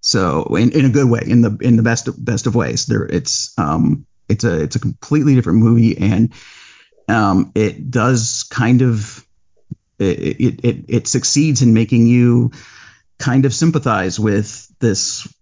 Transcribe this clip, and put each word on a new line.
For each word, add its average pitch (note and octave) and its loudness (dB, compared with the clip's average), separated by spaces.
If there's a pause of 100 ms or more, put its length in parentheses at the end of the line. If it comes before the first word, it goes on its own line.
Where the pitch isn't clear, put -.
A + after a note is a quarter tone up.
So F2 0 (140)
in, A2+ 2
in D3 2
a C3+ 4
good C3 2
way, A#2 0
in A#2 4
the, G#2+ 0
in A#2+ 4
the A2+ 2
best A#2 -2
of, - -12
best A#2 -4
of A2 -2
ways, C2+ -2
there, A2+ -2
it's, - -6
um, D#2+ -2 (220)
it's G#2 -2
a, E2+ 0
it's - -6
a - -2
completely D3 0
different A2 2
movie, A2+ 4
and, A2 0 (760)
um, G2 0
it G#2+ -2
does A#2+ -2
kind B2 0
of, A2+ -4 (720)
it, G2 -2
it, - -2
it, - -2
it - -2
succeeds C#3+ 0
in A#2+ 4
making A#2 2
you A#2+ 2 (680)
kind C3+ 0
of B2+ 0
sympathize A2+ -2
with G#2 -2 (120)
this - -2 (160)